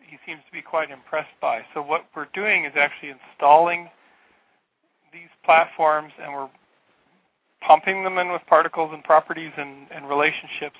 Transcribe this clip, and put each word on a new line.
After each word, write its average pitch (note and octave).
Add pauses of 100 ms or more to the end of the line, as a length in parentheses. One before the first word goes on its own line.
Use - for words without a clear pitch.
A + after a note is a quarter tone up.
he D3+
seems D#3+
to -
be D#3
quite D#3
impressed D3
by. B2+ (120)
So D3+
what D3+ (100)
we're D3
doing F#3+
is C#3
actually C#3+
installing E3 (1200)
these E3+ (140)
platforms, D#3
and D3+
we're C#3 (1120)
pumping F#3+
them F#3
in F3+
with E3+
particles D#3+
and D3+
properties D#3+
and, C#3
and C#3+
relationships, D3